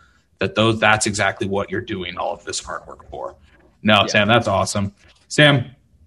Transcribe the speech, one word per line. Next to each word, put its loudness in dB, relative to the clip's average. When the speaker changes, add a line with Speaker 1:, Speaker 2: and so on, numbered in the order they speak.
Speaker 1:
that -4
those, 2
that's 4
exactly -2
what -6
you're -6
doing -10
all -6
of -18
this -8
hard -12
work -20
for. -12
No, 4
Speaker 2:
Yeah. 0
Speaker 1:
Sam, 2
that's 4
awesome. -2
Sam, 4